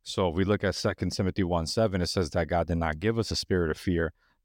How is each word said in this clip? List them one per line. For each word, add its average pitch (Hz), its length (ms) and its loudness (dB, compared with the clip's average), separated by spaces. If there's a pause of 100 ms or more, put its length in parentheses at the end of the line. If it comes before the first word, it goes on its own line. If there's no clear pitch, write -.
So 95 240 0
if 78 80 -2
we 95 80 4
look 101 180 2
at 95 140 0
Second 98 340 -2
Timothy 92 320 -2
one 85 240 0
seven, 98 340 0
it 87 60 0
says 87 240 -2
that 85 160 0
God 85 220 0
did 85 100 2
not 78 220 -2
give 113 180 0
us 110 140 -2
a - 40 -2
spirit 87 360 0
of - 40 -4
fear, 82 360 0 (320)